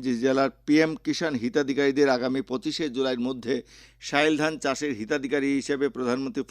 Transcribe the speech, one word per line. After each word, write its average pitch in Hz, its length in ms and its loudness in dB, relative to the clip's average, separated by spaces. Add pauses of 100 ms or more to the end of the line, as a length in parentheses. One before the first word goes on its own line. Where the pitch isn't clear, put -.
যে 131 60 0 (120)
জেলার 135 280 2 (140)
পিএম 156 260 4 (120)
কিষাণ 156 300 -2 (100)
হিতাধিকারীদের 139 720 2
আগামী 127 340 -2
পঁচিশে 147 360 -4 (100)
জুলাইয়ের 127 320 -2
মধ্যে 123 280 -4 (540)
সাইল 151 320 4
ধান 160 120 0 (100)
চাষের - 360 -2
হিতাধিকারী 139 500 -2 (100)
হিসেবে 139 260 -2 (100)
প্রধানমন্ত্রী 127 560 -2